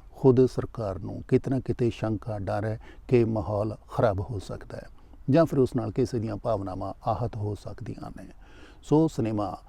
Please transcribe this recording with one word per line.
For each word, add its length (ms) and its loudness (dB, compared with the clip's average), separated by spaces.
ਖੁਦ 340 6
ਸਰਕਾਰ 520 -6
ਨੂੰ 300 -8
ਕਿਤੇ 220 2
ਨਾ 100 0
ਕਿਤੇ 300 0
ਸ਼ੰਕਾ, 480 -4
ਡਰ 260 -4
ਹੈ 140 -4
ਕਿ 160 6
ਮਾਹੌਲ 520 -2
ਖਰਾਬ 320 2
ਹੋ 180 -6
ਸਕਦਾ 380 -12
ਹੈ 100 -12
ਜਾਂ 140 8
ਫਿਰ 140 0
ਉਸ 180 4
ਨਾਲ 160 -2
ਕਿਸੇ 260 0
ਦੀਆਂ 180 -4
ਭਾਵਨਾਵਾਂ 560 -4
ਆਹਤ 280 -2
ਹੋ 180 -4
ਸਕਦੀਆਂ 580 -10
ਨੇ। 140 -16
ਸੋ 260 6
ਸਿਨੇਮਾ, 420 -2